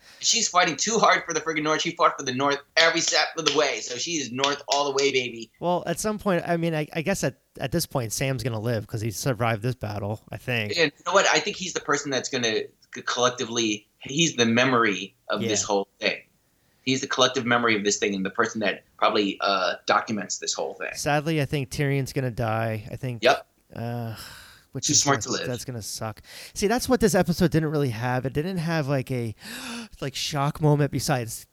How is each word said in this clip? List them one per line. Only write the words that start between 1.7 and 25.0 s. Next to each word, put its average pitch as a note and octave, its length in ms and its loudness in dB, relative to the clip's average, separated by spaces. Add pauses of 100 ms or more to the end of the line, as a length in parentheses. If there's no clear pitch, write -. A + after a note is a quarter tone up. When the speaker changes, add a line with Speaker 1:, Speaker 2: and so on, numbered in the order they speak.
Speaker 1:
She E3+ 80 -2
fought E3 260 4
for D3 80 -10
the B2+ 80 -4
North C#3 260 2 (180)
every E3 240 6
step D#3 260 2 (100)
of D#3+ 100 -2
the C#3+ 120 2
way, C3+ 220 2
so - 180 -8
she E3+ 140 -4
is C#3 180 -4
North C#3 380 0
all C#3+ 160 2
the C#3+ 80 0
way, C#3 180 2
baby. A#2+ 480 -4
Speaker 2:
Well, F3 280 0
at E3 120 -4
some G#3+ 220 -4
point, F3+ 260 0
I E3+ 100 0
mean, E3 160 0
I, D#3 200 -2
I E3 100 -4
guess F#3+ 220 -2
at, C#3 160 -4 (180)
at A#2 140 -4
this E3 120 0
point, A#2 280 -4
Sam's C3+ 320 -2
gonna A2+ 160 -4
live A2 260 -2
'cause A#2 140 -6
he A2+ 100 -2
survived A2+ 520 -2
this B2 120 -2
battle, G#2 560 -6
I - 60 -8
think. A2 420 -4
Speaker 1:
And D#3 180 2
you - 80 -20
know F3 100 -4
what? F#3 120 6
I D#3 140 4
think G#3 160 -4
he's F3+ 160 -8
the D#3 80 -4
person C#3+ 320 -2
that's B2 160 -2
gonna A#2 320 0 (340)
c-, A#2+ 100 -10
collectively, A#2 840 0 (100)
he's C#3+ 380 0
the A#2 100 4
memory A#2 720 2 (120)
of G#2 120 -2
this G#2+ 220 0
Speaker 2:
Yeah. - 40 -8
Speaker 1:
whole G2+ 220 0 (100)
thing. G2 220 -2 (640)
He's C3 180 0
the C#3 80 -6
collective C3 360 2
memory A#2+ 320 4
of G2 60 -2
this G2+ 140 2
thing G#2 180 0
and F#2+ 100 -2
the G2 60 -4
person A2+ 300 -2
that G2 240 -2 (140)
probably, G#2+ 420 2
uh, F#2+ 340 2 (120)
documents G#2 520 0
this - 160 -4
whole - 200 -4
thing. - 200 -8
Speaker 2:
Sadly, D3+ 460 0
I C#3 40 0
think C3+ 260 -4
Tyrion's C#3 420 -2
gonna C3 180 -2
die. A2 600 -2
I - 40 -8
think A#2+ 280 -4
Speaker 1:
Yep. B2+ 220 4 (280)
Speaker 2:
uh, A#2 400 -6 (580)
which - 160 -4
Speaker 1:
Too D3+ 40 2
Speaker 2:
is C3+ 100 4